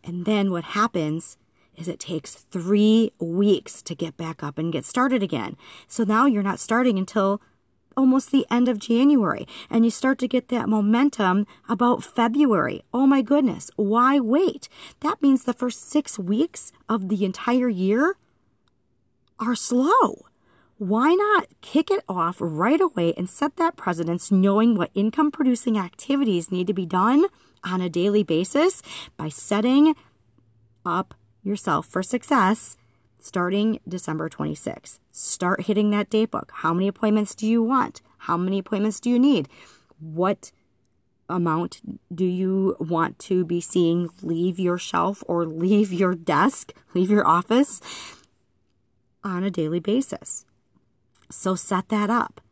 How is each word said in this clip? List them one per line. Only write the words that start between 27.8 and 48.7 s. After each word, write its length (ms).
a 80
daily 340
basis 600
by 140
setting 640
up 300
yourself 440
for 160
success 760
starting 680
December 400
twenty-sixth. 720
Start 520
hitting 300
that 180
date 200
book. 260
How 180
many 140
appointments 460
do 120
you 160
want? 400
How 180
many 220
appointments 420
do 80
you 100
need? 300
What 540
amount 540
do 120
you 520
want 420
to 260
be 160
seeing 480
leave 380
your 180
shelf 500
or 200
leave 440
your 240
desk, 600
leave 180
your 160
office 540